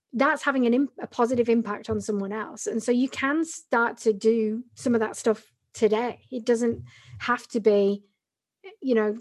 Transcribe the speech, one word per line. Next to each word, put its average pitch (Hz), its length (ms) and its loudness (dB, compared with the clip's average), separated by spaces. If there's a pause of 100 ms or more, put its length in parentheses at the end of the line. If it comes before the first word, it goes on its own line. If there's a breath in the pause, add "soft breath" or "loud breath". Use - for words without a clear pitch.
(120)
that's 285 300 0
having 262 240 2
an 233 80 4
im-, 269 160 2 (100)
a - 60 -8
positive 240 420 0
impact 226 400 0
on 214 120 -2
someone 202 320 -4
else. - 340 -10
And 233 160 -4
so 247 100 0
you 247 160 2
can 294 360 -2
start 240 540 -2
to 220 140 2
do 220 520 0 (100)
some 247 200 0
of 226 60 2
that 214 160 -2
stuff - 340 -2 (220)
today. 220 480 0 (100)
It 247 140 -8
doesn't 233 380 0 (380 loud breath)
have - 280 -2
to 240 120 -2
be, 202 420 2 (800)
you 262 120 0
know, 214 260 0